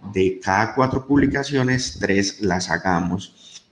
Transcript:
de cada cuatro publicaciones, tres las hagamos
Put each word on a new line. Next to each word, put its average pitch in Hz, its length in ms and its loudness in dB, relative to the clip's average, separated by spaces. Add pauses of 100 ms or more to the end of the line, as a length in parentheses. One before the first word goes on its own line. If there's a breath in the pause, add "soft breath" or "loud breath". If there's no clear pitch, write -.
(120)
de 95 260 2
cada 101 360 0
cuatro 131 300 0
publicaciones, 135 920 0
tres 98 420 0
las 92 300 0
hagamos 87 1000 -4